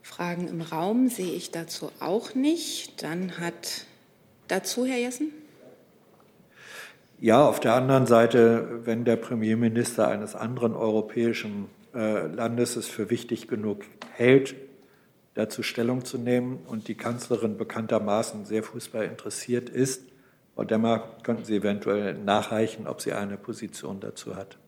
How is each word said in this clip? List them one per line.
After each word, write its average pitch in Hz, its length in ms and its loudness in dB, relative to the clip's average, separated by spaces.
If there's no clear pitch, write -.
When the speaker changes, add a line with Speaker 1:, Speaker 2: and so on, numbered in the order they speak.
Speaker 1:
Fragen 175 480 -6
im 165 140 -6
Raum 202 480 2
sehe 185 240 -4
ich 180 160 -8
dazu 165 500 -8
auch 202 340 -4
nicht. - 680 -2
Dann 175 360 -4
hat - 460 -8
dazu 190 380 -2
Herr 262 100 -2
Jessen? 254 360 -4
Speaker 2:
Ja, 120 220 10
auf 113 140 2
der 117 140 4
anderen 131 320 6
Seite, 117 760 8
wenn 117 220 -2
der 117 100 4
Premierminister 113 920 2
eines 104 260 -4
anderen 120 400 -2
europäischen, 107 920 -2
äh, 107 320 -2
Landes 117 480 0
es 113 140 -6
für 104 220 -4
wichtig 113 360 -4
genug 107 380 -4
hält, 131 460 6
dazu 110 280 -4
Stellung 123 420 -2
zu - 140 -8
nehmen 123 480 0
und 110 220 -8
die 113 80 -6
Kanzlerin 113 600 -2
bekanntermaßen 107 880 -2
sehr 107 200 -2
Fußball 117 400 -6
interessiert 120 680 -4
ist, 131 320 0
Frau 113 80 -2
Demmer, 110 460 0
könnten 113 220 -2
Sie 110 100 -2
eventuell 101 600 0
nachreichen, 107 760 0
ob - 120 -8
sie - 120 -4
eine 101 240 -6
Position 101 640 -10
dazu 107 340 -12
hat? 95 340 -14